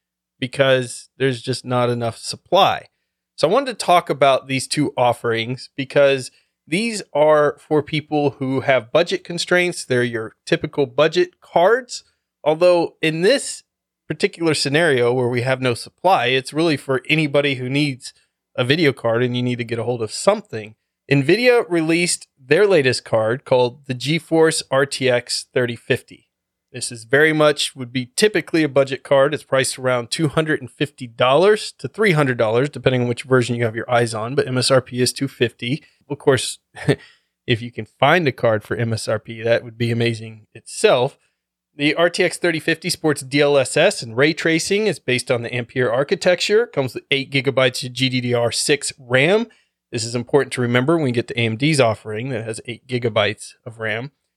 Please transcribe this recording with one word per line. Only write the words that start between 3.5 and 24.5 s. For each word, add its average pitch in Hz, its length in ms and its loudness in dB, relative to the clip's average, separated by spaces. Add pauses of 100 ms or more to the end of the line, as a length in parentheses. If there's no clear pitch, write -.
wanted 254 280 -2
to - 60 -10
talk 175 240 4
about 135 380 2
these 135 200 -4
two - 300 -2
offerings 120 800 -2
because 139 540 2 (360)
these 208 340 -4 (120)
are 147 460 4
for 151 220 -2
people 147 500 -2
who 131 300 -4
have 123 300 0
budget 170 320 0
constraints. 175 640 -2
They're 123 180 0
your 113 320 -6 (100)
typical 151 400 -2
budget 156 540 0
cards. 226 640 0 (400)
Although 165 580 2
in 160 200 0
this 233 420 0 (440)
particular 165 460 -2
scenario 139 600 2
where 127 160 0
we 120 140 -2
have 131 180 -2
no 123 140 0
supply, 156 520 0
it's 131 260 -2
really 160 220 0
for 131 320 -2
anybody 143 480 0
who 127 140 -6
needs 139 440 -4 (400)
a 127 120 -2
video 147 260 2
card 117 320 0
and 123 120 -2
you 123 80 -2
need 123 160 -2
to 120 40 -6
get 113 160 -6
a 110 40 -4
hold 120 180 -4
of 107 100 -6
something. 120 640 -4 (360)
NVIDIA 214 580 4
released 170 580 0 (120)
their 147 260 2
latest 143 400 2
card 113 400 -2
called 123 400 0
the 135 80 -6
GeForce 160 800 0